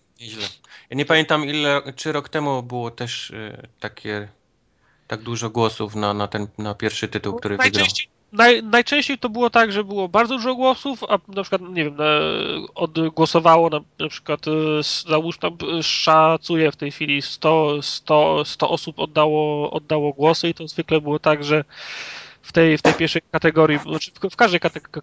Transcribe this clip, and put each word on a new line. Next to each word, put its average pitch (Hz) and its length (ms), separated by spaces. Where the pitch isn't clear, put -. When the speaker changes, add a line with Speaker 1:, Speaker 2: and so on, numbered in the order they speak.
Speaker 1:
nieźle. 107 260
Ja 127 60
nie 143 80
pamiętam, 156 400
ile, 143 380
czy 156 160
rok 147 160
temu 143 340
było 120 280
też, - 400
y, 107 380
takie, 104 480
tak 110 160
dużo 117 280
głosów 110 440
na, 104 200
na 104 140
ten, 104 180
na 107 160
pierwszy - 340
tytuł, 107 280
który 101 200
wygrał. 254 160
Speaker 2:
Najczęściej, - 360
naj-, 226 300
najczęściej 240 560
to 254 100
było 233 220
tak, 226 220
że 202 120
było 196 240
bardzo 226 280
dużo 247 180
głosów, 254 540
a 208 100
na 196 140
przykład, 185 280
nie 170 140
wiem, 143 120
na, 151 80
odgłosowało 165 960
na, 151 100
na 156 100
przykład, - 380
y, 156 40
s-, - 300
załóż 165 300
tam, 170 180
y, 156 40
szacuję 160 880
w - 40
tej 143 160
chwili 143 300
sto, 151 600
sto, 151 640
sto - 260
osób 165 280
oddało, 151 720
oddało 147 420
głosy 156 360
i 170 60
to 160 140
zwykle 160 320
było 147 180
tak, 147 260
że 147 200
w - 100
tej, 160 260
w - 40
tej 160 120
pierwszej 165 280
kategorii, 156 460
znaczy 156 320
w, 190 80
w - 60
każdej 185 240
kate-, 160 200
k-, - 220